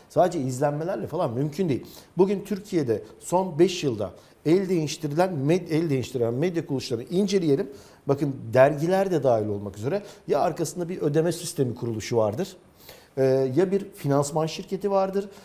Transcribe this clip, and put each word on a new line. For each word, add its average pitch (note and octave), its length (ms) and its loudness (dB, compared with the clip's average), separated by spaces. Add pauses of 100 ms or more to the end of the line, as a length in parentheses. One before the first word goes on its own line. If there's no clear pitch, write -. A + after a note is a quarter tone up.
sadece F3+ 320 2
izlenmelerle D3 640 -2
falan D#3 260 -2
mümkün D3+ 360 -2
değil. A#2+ 180 -2 (320)
Bugün F#3+ 260 4
Türkiye'de D#3 580 -2 (180)
son F3 380 -2
beş F3 260 4
yılda G#2 260 -2 (360)
el F3+ 220 4
değiştirilen D#3 640 0
med-, E3 400 0
el D#3+ 200 0
değiştiren A#2+ 440 0
medya E3 320 -2
kuruluşlarını B2+ 380 -4
inceleyelim. F#3 640 0 (360)
Bakın C#3 300 0 (180)
dergiler D#3+ 560 4
de D#3 120 2
dahil A2+ 260 2
olmak G2+ 300 -6
üzere D#3+ 240 -2 (260)
ya F#3+ 120 2
arkasında E3 480 -2
bir F3+ 120 -6
ödeme D#3+ 320 2
sistemi B2+ 420 -4
kuruluşu A#2 420 -4
vardır, A2 400 0 (600)
e, C3+ 80 2 (320)
ya F#3 140 4
bir G3 220 -2
finansman C#3+ 540 0
şirketi F#3+ 440 -6
vardır, G3 380 0 (160)